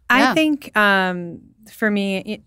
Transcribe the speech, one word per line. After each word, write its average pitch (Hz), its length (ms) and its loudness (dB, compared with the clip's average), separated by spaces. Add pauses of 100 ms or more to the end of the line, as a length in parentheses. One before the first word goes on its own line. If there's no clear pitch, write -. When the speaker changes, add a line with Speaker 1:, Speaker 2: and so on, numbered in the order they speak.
(100)
Speaker 1:
I 247 80 4
Speaker 2:
Yeah. 269 160 2
Speaker 1:
think, 311 420 -2
um, 185 600 0 (320)
for 214 200 -2
me, 202 560 -4